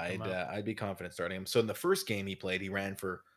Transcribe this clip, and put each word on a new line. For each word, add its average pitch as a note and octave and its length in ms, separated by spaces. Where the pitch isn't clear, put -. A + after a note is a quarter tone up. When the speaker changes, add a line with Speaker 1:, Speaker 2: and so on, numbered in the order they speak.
Speaker 1:
him F#2 100
Speaker 2:
I'd, F#2 60
Speaker 1:
up. F2+ 200
Speaker 2:
uh, D#2+ 60
I'd G#2 100
be A2 80
confident F#2+ 400
starting F#2 240
him. F#2+ 80
So A#2+ 140
in A2+ 80
the G2+ 60
first F#3 340
game G2+ 180
he G2 100
played, F#2+ 260
he F#2+ 80
ran G2 260
for F#2 260